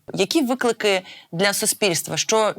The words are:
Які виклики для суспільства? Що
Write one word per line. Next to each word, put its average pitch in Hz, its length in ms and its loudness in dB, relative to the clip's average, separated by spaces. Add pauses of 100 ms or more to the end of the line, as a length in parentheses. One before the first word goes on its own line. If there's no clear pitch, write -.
(140)
Які 294 280 0
виклики 226 600 0 (300)
для 196 220 0
суспільства? 190 640 -2
Що 214 420 0